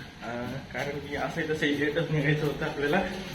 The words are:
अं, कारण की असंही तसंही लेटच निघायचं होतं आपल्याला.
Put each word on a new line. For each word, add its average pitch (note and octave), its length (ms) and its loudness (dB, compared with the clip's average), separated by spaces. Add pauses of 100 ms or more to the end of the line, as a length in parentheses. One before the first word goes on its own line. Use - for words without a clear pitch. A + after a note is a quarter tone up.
(240)
अं, A#2+ 240 -4 (260)
कारण C#3 260 -2
की C#3+ 160 -6
असंही D3+ 340 -2
तसंही C#3+ 300 2
लेटच D3+ 320 2
निघायचं D3+ 360 4
होतं D3 180 0
आपल्याला. C#3+ 360 2 (340)